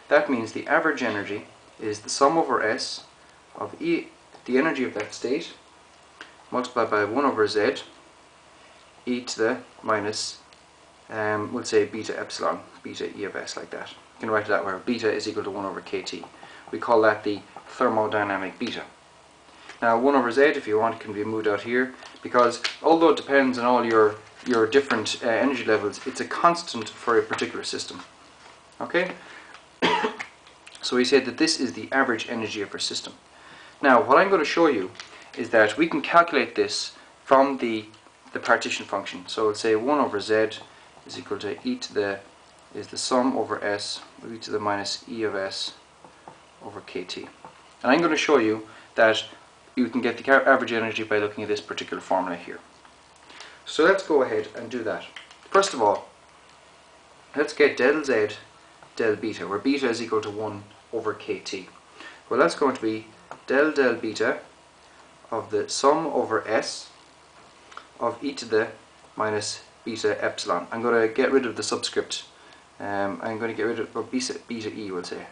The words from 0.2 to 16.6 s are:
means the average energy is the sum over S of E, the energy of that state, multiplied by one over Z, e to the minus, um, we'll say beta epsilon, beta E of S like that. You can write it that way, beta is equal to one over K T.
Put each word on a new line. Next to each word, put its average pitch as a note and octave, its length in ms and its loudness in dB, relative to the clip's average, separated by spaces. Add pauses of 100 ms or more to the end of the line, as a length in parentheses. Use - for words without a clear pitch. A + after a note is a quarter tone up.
means A2+ 220 -2
the - 160 -8
average D3 360 2
energy G#2 420 -4 (340)
is G#2 220 -6
the - 80 -16
sum D3+ 280 4
over C#3 240 2
S A#2 440 -4 (500)
of - 260 -10
E, E3 260 -2 (380)
the B2 120 2
energy C#3+ 260 2
of A2+ 120 -4
that - 180 -6
state, C#3+ 400 -4 (1000)
multiplied A#2+ 400 -2
by G#2 140 2
one B2 200 0
over A2 220 2
Z, G#2+ 280 0 (1300)
e B2 160 -2
to - 160 -8
the A2+ 200 0 (240)
minus, G#2+ 580 -4 (680)
um, G#2+ 440 -2
we'll A#2 100 -4
say G#2 220 4
beta G#2+ 340 -6
epsilon, - 400 -4 (240)
beta G2 340 -8
E G2+ 60 -6
of F#2 120 -8
S - 220 -8
like - 140 -12
that. - 200 -12
You - 300 -18
can A2+ 100 -4
write G#2+ 140 2
it G#2+ 40 -12
that G2+ 160 2
way, G2 80 -4 (120)
beta A2+ 260 0
is G#2 160 -2
equal G2+ 160 -4
to G2 60 -6
one G2 160 -6
over F2 160 -8
K F#2 200 -6
T. F2+ 240 -10 (460)